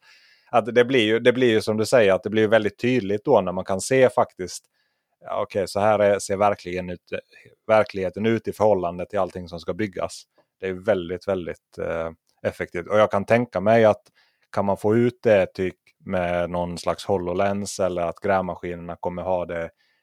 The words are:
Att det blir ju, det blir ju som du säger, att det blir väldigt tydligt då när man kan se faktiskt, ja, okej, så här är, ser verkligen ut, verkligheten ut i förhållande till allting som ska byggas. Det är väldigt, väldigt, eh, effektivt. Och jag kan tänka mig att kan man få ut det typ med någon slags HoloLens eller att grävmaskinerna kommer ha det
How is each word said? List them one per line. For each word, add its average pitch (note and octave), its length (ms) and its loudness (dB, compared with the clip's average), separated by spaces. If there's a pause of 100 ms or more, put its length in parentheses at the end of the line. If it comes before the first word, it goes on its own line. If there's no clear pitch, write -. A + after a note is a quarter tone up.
(500)
Att A2+ 260 0
det B2 100 6
blir B2 200 4
ju, A2 140 2
det A#2+ 140 4
blir B2 160 2
ju A2 120 4
som G#2+ 160 -2
du G#2+ 80 0
säger, G#2 280 6
att F#2 100 0
det G#2+ 60 -8
blir A2 180 2
väldigt G#2 320 2
tydligt A2 460 -2
då B2 160 4
när F2+ 100 -4
man F#2 140 -6
kan F#2+ 160 -4
se C3 280 4
faktiskt, - 560 -4 (560)
ja, F#2 200 -6
okej, G2 260 -4
så - 120 -6
här G#2 200 2
är, G2+ 200 4
ser G2 180 -6
verkligen F#2 520 -2
ut, - 220 -14 (560)
verkligheten G2+ 580 0
ut A2+ 220 0
i F#2+ 60 -6
förhållande F2+ 520 0
till G2+ 140 -4
allting F2+ 280 -6
som F2 120 -12
ska F2+ 140 -8
byggas. F2+ 500 -8 (360)
Det F#2+ 80 -8
är F#2 60 -4
väldigt, F#2 540 -4
väldigt, F2 500 -6
eh, E2 320 -6 (340)
effektivt. F2 440 -8
Och G#2 120 2
jag G#2 120 4
kan G2 140 -2
tänka A#2 340 0
mig A2 260 4
att G#2 160 4 (500)
kan G2+ 140 -2
man G2 120 -2
få G#2+ 180 0
ut A#2+ 280 0
det G2+ 220 6
typ F#2 300 -6 (300)
med F2 440 -2
någon F2 280 -6
slags - 280 -6
HoloLens G2 760 -2
eller F2+ 220 -2
att E2+ 180 -6
grävmaskinerna F2 760 -4
kommer F2+ 260 -8
ha F2+ 240 -2
det E2+ 240 -8 (340)